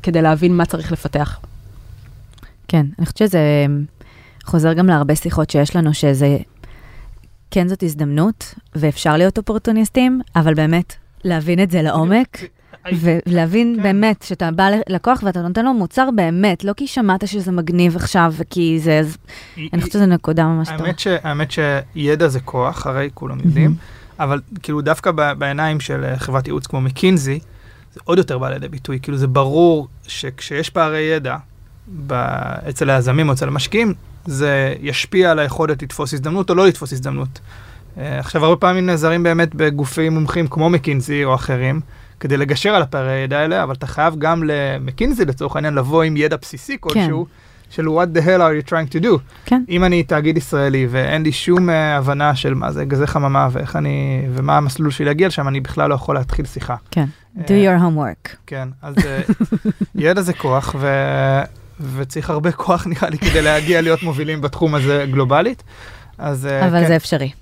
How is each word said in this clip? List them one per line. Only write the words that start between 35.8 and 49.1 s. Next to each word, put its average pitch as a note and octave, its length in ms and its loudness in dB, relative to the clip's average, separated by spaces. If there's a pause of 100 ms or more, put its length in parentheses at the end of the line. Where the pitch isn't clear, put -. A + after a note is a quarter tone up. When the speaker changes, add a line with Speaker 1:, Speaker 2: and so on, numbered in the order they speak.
Speaker 3:
לתפוס C#3 300 -8
הזדמנות D#3 360 -4
או F3 60 2
לא F#3+ 120 6
לתפוס D3+ 260 0
הזדמנות. C3+ 460 -6 (580)
אה, C3+ 220 -8
עכשיו, D3 260 0
הרבה E3 100 6
פעמים F#3 300 2
נעזרים E3+ 380 2
באמת E3 320 2
בגופים D3+ 580 0
מומחים D#3+ 340 0
כמו D#3 220 0
מקינזי C#3+ 540 0
או C3 120 2
אחרים, C3 460 -2 (380)
כדי C#3 180 -2
לגשר C#3+ 380 0
על F3+ 60 4
הפערי C3 300 -2
הידע C3+ 280 -2
האלה, E3 240 0
אבל C3+ 120 -4
אתה C3 120 -10
חייב D#3+ 320 0
גם E3 240 0
למקינזי, C#3+ 840 -2
לצורך C#3 300 -4
העניין, D3+ 200 -2
לבוא C#3+ 280 2
עם D#3 140 0
ידע D3+ 240 2
בסיסי - 380 -12
כלשהו, E3 460 0
Speaker 2:
כן. - 60 -20 (400)
Speaker 3:
של D#3+ 160 -2
what E3 300 2
the E3 80 4
hell F#3 140 6
are D#3 260 4
you - 40 -18
trying D#3+ 300 -2
to E3+ 60 0
do? G#3 120 4 (280)